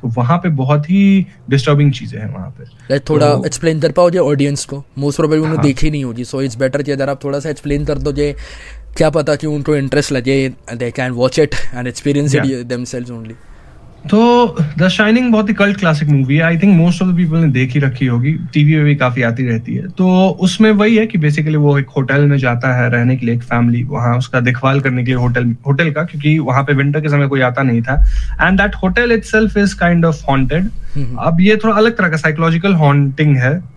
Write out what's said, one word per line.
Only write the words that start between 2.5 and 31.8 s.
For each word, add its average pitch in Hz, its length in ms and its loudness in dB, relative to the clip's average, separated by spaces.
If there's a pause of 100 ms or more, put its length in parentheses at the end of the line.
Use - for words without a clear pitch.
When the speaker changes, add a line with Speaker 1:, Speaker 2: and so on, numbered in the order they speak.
Speaker 2:
लाइक, - 460 -6
थोड़ा 147 180 2
Speaker 1:
तो 143 180 0
Speaker 2:
एक्सप्लेन 160 340 -2
कर 156 120 0
पाओ 175 180 2
जे 180 100 -2
ऑडियंस 143 460 0
को? 143 100 -12
Most 139 360 -6
probably 156 220 0
उन्होंने 156 220 0
Speaker 1:
हाँ। 147 80 0
Speaker 2:
देखी 147 280 2
नहीं 147 120 -4
होगी, 120 200 -8
so - 120 -10
it's 131 220 -4
better 135 260 -2
कि 143 80 -4
अगर 135 180 -2
आप 139 140 -6
थोड़ा 143 160 -4
सा 160 100 -8
एक्सप्लेन 147 360 -4
कर 147 120 -2
दो 147 140 -4
जे 143 240 -2 (600)
क्या 156 120 2
पता 151 260 0
कि 156 120 -6
उनको 151 280 -2
इंटरेस्ट 135 360 -4
लगे, 135 420 -2 (200)
they 120 260 -8
can 127 120 -4
watch 127 280 -2
it 147 120 2
and 123 420 -2
experience 143 420 -2
it 135 100 0
Speaker 1:
Yeah। 123 260 -6
Speaker 2:
themselves 123 400 -8
only। 113 220 -14 (640)
Speaker 1:
तो 233 640 2
The 156 280 0
Shining 220 440 2
बहुत 214 180 2
ही 214 40 0
कल्ट 202 260 0
क्लासिक 151 300 0
मूवी 139 260 2
है। 165 240 0
I 185 40 0
think 196 160 6
most 175 220 2
of 185 80 0
the 175 100 0
people 165 180 0
ने 165 100 2
देख 127 260 0
ही 143 60 2
रखी 135 260 -2
होगी, 123 280 0
टीवी 151 400 2
पे 151 100 2
भी 147 120 4
काफी 127 260 -2
आती 117 220 -2
रहती 117 320 -4
है। 175 120 -6
तो 185 420 2
उसमें 190 420 2
वही 214 240 4
है 220 120 2
कि 214 100 -2
basically 151 380 0
वो 147 240 4
एक 135 80 -4 (100)
होटल 139 280 2
में 143 120 4
जाता 123 380 0
है 120 140 0
रहने 120 280 2
के 120 80 -6
लिए, 117 100 0
एक 120 80 -4
फैमिली 120 400 0
वहाँ 120 340 -2
उसका 127 220 -2
देखभाल 131 400 0
करने 127 220 -2
के 120 40 -2
लिए 127 100 0
होटल, 120 400 0 (120)
होटल 147 240 0
का, 151 120 -4
क्योंकि 151 360 0
वहाँ 131 240 0
पे 143 100 0
विंटर 143 280 0
के 151 80 -2
समय 143 180 2
कोई 135 140 0
आता 127 220 0
नहीं 117 180 2
था। 135 240 2 (380)
And 185 180 2
that 202 100 0 (140)
hotel 240 340 0
itself 220 320 0
is 202 220 0 (100)
kind 170 220 2
of 160 80 2
haunted। 139 520 0 (300)
Speaker 2:
हम्म। 123 200 -2
Speaker 1:
अब 165 260 0
ये 208 140 6
थोड़ा 214 200 0
अलग 226 220 2